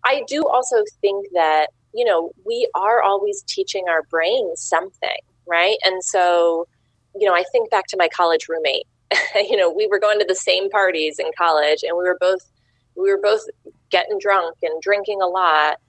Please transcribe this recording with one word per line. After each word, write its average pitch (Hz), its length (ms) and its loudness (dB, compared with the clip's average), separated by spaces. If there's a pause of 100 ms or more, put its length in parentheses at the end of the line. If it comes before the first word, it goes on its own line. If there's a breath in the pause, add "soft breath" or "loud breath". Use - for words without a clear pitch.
I 269 220 0
do 302 220 -2
also 254 280 0 (240)
think 202 340 0
that, 156 340 2 (260)
you 240 100 -2
know, 170 280 0 (120)
we 466 300 -2
are 214 280 2
always 202 440 0
teaching 190 420 -6
our 160 160 2
brains 175 560 -2
something, - 580 -4 (280)
right? 175 380 2
And 190 180 0
so, 170 640 2 (520)
you 403 100 2
know, 370 60 2
I 175 160 2
think - 200 0
back 196 180 0
to - 100 -8
my 170 100 4
college 165 400 0
roommate. 156 380 -4 (240)
<laughs> - 60 2 (180)
You 220 220 2
know, 185 140 4
we 208 180 0
were 196 100 2
going 208 220 2
to 202 40 2
the 185 120 0
same 185 340 -2
parties 170 480 0
in 160 180 -4
college 151 460 2
and 170 160 -4
we 180 60 -2
were 180 160 0
both, 185 200 0 (560)
we 190 140 0
were 196 100 2
both 208 220 2 (480)
getting 190 300 0
drunk 190 420 0
and 160 180 -4
drinking 202 400 -2
a 190 60 0
lot. 160 520 2 (100)